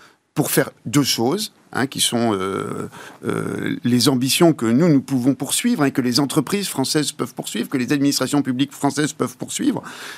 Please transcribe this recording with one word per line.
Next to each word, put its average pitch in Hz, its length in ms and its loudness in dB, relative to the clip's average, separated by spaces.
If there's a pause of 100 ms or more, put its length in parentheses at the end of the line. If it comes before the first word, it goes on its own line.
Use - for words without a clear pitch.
(340)
pour - 180 0
faire 135 180 2 (160)
deux 139 180 2
choses, 135 480 0 (220)
hein, 131 140 -2
qui - 120 -8
sont, 117 340 2
euh, 98 560 -4 (360)
euh, 107 580 -4
les 123 240 4
ambitions 139 460 4
que 117 140 0
nous, 127 200 4
nous 143 140 6
pouvons 131 320 0
poursuivre, 208 500 -2
hein, 139 60 4
que 131 120 -2
les 123 180 2
entreprises 151 500 0
françaises 135 420 -2
peuvent - 220 -8
poursuivre, - 360 -6
que 143 80 -2
les 123 140 0
administrations 139 520 2
publiques 131 280 -2
françaises 143 420 -2
peuvent - 240 -4
poursuivre, - 440 -2 (360)